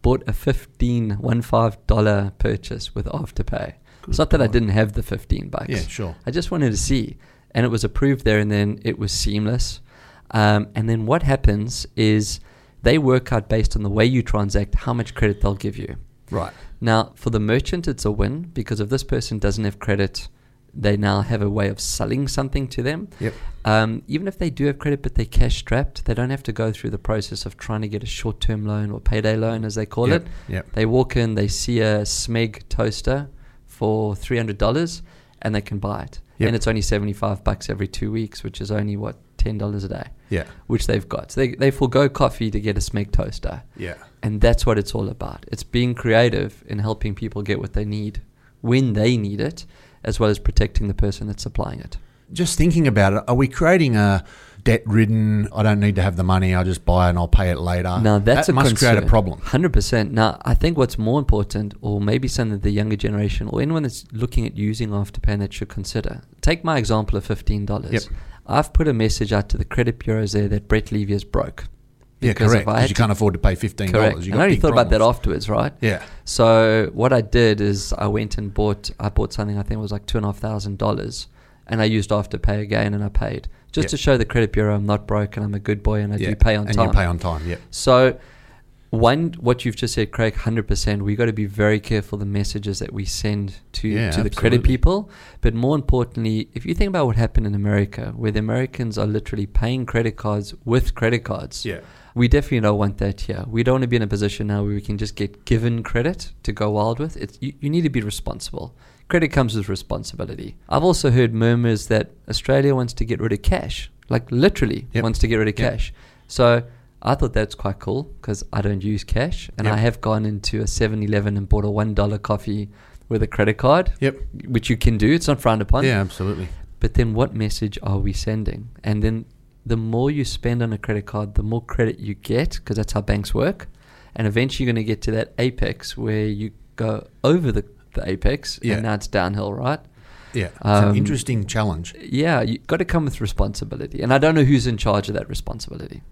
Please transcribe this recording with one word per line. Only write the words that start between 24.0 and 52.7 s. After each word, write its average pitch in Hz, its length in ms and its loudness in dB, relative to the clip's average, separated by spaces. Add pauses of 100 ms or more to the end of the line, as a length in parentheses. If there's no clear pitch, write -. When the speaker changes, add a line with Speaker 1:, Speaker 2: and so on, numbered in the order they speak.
Speaker 1:
even 165 200 -4
if 190 100 -8
they 170 120 -2
do 139 160 -4
have 139 120 -2
credit, 143 240 -2
but 143 140 -6
they're 113 100 2
cash - 320 4
strapped, - 480 -2
they 120 80 0
don't 123 160 0
have 135 140 -4
to 117 80 -6
go 110 200 -2
through 110 200 -6
the 104 80 -6
process 107 460 -4
of 101 120 -10
trying 110 240 -6
to 110 60 -4
get 104 160 -6
a 117 40 -10
short-term 107 580 -4
loan 104 260 -2
or 110 80 -8
payday 110 380 2
loan, 113 280 -2
as 107 100 -6
they 110 100 -2
call 120 240 0
Speaker 2:
Yep, 170 120 2
Speaker 1:
it. 170 60 -16 (260)
Speaker 2:
yep. - 200 -6
Speaker 1:
They 110 120 2
walk 127 300 2
in, 113 200 0
they 104 120 2
see 117 320 -2
a 107 220 2
Smeg 113 680 -4
toaster 127 600 -2 (360)
for 107 500 -2
three 123 220 -4
hundred 107 200 -2
dollars 151 440 0 (400)
and 107 140 -2
they 101 60 0
can 104 180 -8
buy 101 240 -4
it. - 160 -14 (180)
Speaker 2:
Yep. 110 100 2
Speaker 1:
And 117 80 2
it's 110 120 -2
only 110 140 0
seventy-five 104 600 -2
bucks 107 260 -2
every 98 180 -4
two 107 240 -6
weeks, 110 320 -8
which 107 180 -12
is 101 100 -8
only, 104 260 -2
what, 107 200 -8 (200)
ten 110 200 0
dollars 104 260 -4
a 95 60 -8
day? - 180 -8 (220)
Speaker 2:
Yeah. 85 160 -2 (220)
Speaker 1:
Which - 200 0
they've - 200 0
got. - 240 -10
So 131 100 -2
they, 127 140 0
they 135 160 2
forego 135 380 2
coffee 123 420 0
to 107 80 -2
get 104 180 -2
a 104 40 0
Smeg 101 300 -4
toaster. - 520 -2 (140)
Speaker 2:
Yeah. 87 180 -10 (260)
Speaker 1:
And 107 200 -2
that's 117 240 4
what 110 120 4
it's 101 160 -2
all 107 160 -4
about. - 420 -12
It's - 120 -10
being 120 320 0
creative 110 720 2
in 104 120 -6
helping 107 360 -2
people 104 260 -8
get 98 180 -2
what 98 140 -8
they 107 120 -2
need 104 360 -6 (400)
when 123 320 2
they 113 240 4
need 101 220 -2
it, - 260 -6 (380)
as - 160 -4
well 107 100 4
as 101 100 0
protecting - 480 2
the 98 80 -2
person 104 320 0
that's 101 160 -8
supplying - 360 -6
it. - 180 -12 (360)
Speaker 2:
Just 170 240 0
thinking 165 300 4